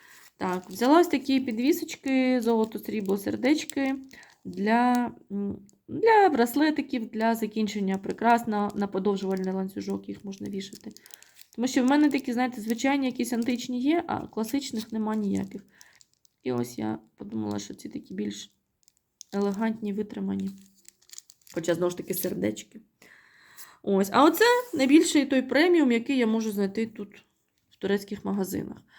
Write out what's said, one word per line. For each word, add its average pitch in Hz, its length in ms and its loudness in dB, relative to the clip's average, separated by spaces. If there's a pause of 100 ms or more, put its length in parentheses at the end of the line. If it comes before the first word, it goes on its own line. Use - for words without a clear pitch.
(360)
Так, 185 340 -6
взяла 262 300 6
ось 349 60 6
такі 269 340 0
підвісочки, 262 1000 0
золото, 220 380 0
срібло, 202 400 -4
сердечки 269 760 0 (500)
для, 226 680 2 (200)
м, 202 260 -4 (300)
для 415 400 6
браслетиків, 262 840 0
для 220 240 0
закінчення 208 640 -2
прикрас 233 480 2
на, 208 280 -2
на 202 120 -2
подовжувальний 190 680 -2
ланцюжок, 196 540 -6
їх 196 160 -12
можна 202 240 -12
вішати. 196 440 -12 (640)
Тому 240 120 -2
що 262 140 2
в 240 40 4
мене 294 240 6
такі, 262 220 -2
знаєте, 247 280 -2
звичайні 262 460 0
якісь 247 260 -4
античні 240 480 -2
є, 330 260 2
а - 200 -6
класичних 220 640 -6
нема 214 240 -4
ніяких. 196 460 -4 (800)
І 127 100 -4
ось 120 260 -4
я 110 200 -4 (180)
подумала, 104 420 -6
що - 160 -12
ці - 140 -16
такі - 260 -14
більш - 360 -8 (840)
елегантні, 208 600 -2
витримані. 196 580 -6 (1040)
Хоча, 170 200 0
знову 175 160 0
ж 175 60 -6
таки, 185 180 -8
сердечки. - 680 -6 (1000)
Ось. 196 300 2
А 262 120 8
оце 330 200 6 (300)
найбільший 285 520 6
той 262 160 2
преміум, 285 500 4
який 240 260 0
я 233 80 4
можу 220 260 0
знайти 202 340 -2
тут, - 380 -14 (460)
в - 60 -20
турецьких 202 480 -4
магазинах. 190 540 -4 (200)